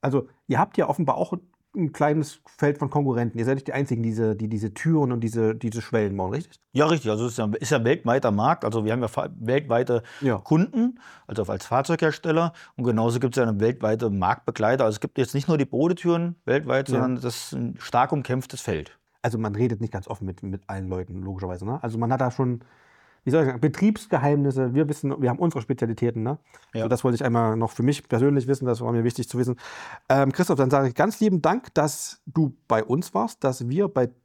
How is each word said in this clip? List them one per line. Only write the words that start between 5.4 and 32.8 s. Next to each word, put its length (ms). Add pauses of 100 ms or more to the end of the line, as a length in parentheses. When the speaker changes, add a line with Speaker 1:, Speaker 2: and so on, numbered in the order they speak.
Speaker 1:
diese 280
Schwellen 340
bauen, 160
richtig? 260 (140)
Speaker 2:
Ja, 140
richtig. 240
Also 160
es 60
ist 60
ja, 80 (140)
ist 100
ja 80
ein 60
weltweiter 460
Markt. 340
Also 200
wir 80
haben 100
ja 60
fa-, 200 (100)
weltweite 640 (180)
Speaker 1:
Ja. 180
Speaker 2:
Kunden, 600 (280)
also 180
als 220
Fahrzeughersteller. 840 (240)
Und 80
genauso 360
gibt's 160
ja 80
eine 160
weltweite 500
Marktbegleiter. 760
Also 120
es 40
gibt 180
jetzt 160
nicht 120
nur 120
die 80
Bodetüren 720 (100)
weltweit, 420
Speaker 1:
Ja. 60
Speaker 2:
sondern 220
das 200
ist 160
ein 260
stark 340
umkämpftes 500
Feld. 360 (220)
Speaker 1:
Also 180
man 160
redet 260
nicht 120
ganz 160
offen 160
mit, 180
mit 260
allen 200
Leuten, 340
logischerweise, 440
ne? 160
Also 160
man 140
hat 80
da 100
schon, 340 (600)
wie 60
soll 120
ich 60
sagen, 120
Betriebsgeheimnisse. 1120
Wir 140
wissen, 320
wir 80
haben 120
unsere 200
Spezialitäten, 640
ne? 160 (340)
Speaker 2:
Ja. 100
Speaker 1:
So, 60
das 140
wollte 140
ich 80
einmal 320
noch 160
für 100
mich 260
persönlich 380
wissen, 180
das 160
war 120
mir 100
wichtig 260
zu 80
wissen. 200 (520)
Ähm, 220
Christoph, 260
dann 140
sage 180
ich 60
ganz 240
lieben 240
Dank, 320
dass 520
du 300 (120)
bei 160